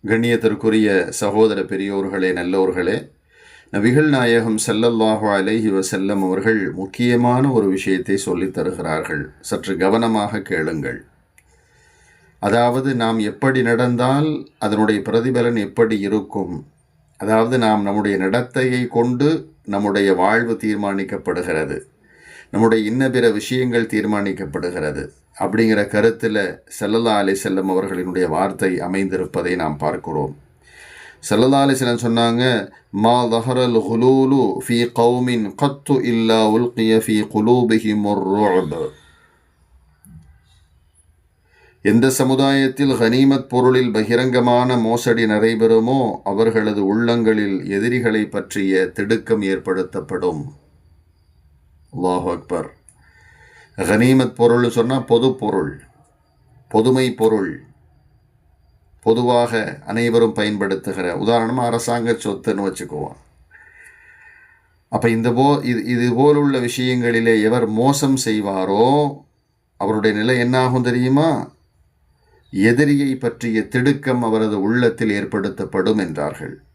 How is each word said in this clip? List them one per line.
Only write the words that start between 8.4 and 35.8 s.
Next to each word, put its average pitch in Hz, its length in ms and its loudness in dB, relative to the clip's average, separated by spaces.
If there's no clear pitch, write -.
தருகிறார்கள். 80 880 -6
சற்று - 360 -6
கவனமாக 107 640 0
கேளுங்கள். 78 640 -6
அதாவது, 120 560 0
நாம் 113 240 0
எப்படி 127 440 0
நடந்தால் 123 840 0
அதனுடைய 107 420 0
பிரதிபலன் 120 580 0
எப்படி 107 420 -2
இருக்கும், 98 680 -6
அதாவது, 113 420 0
நாம் 107 240 2
நம்முடைய 101 340 0
நடத்தையை 123 680 -2
கொண்டு 127 680 -2
நம்முடைய 101 500 0
வாழ்வு 110 380 0
தீர்மானிக்கப்படுகிறது, 95 1300 -4
நம்முடைய 110 400 2
இன்ன 131 200 0
பிற 117 200 2
விஷயங்கள் 117 560 -2
தீர்மானிக்கப்படுகிறது 92 1200 -4
அப்படிங்கிற 104 500 0
கருத்துல 107 680 0
ஸல்லல்லாஹு 110 400 0
அலைஹி 98 220 0
வஸல்லம் 95 280 -2
அவர்களினுடைய 92 580 -2
வார்த்தை 92 520 -2
அமைந்திருப்பதை 92 760 -4
நாம் 78 200 -4
பார்க்கிறோம். 76 600 -6
ஸல்லல்லாஹு - 20 2
அலைஹி 135 440 4
வஸல்லம் 120 260 0
சொன்னாங்க, 117 680 0
"மா 117 340 2
ظهر 117 320 0
الغلول 123 1040 2
في 120 340 0
قوم 120 680 0
قط 143 280 -2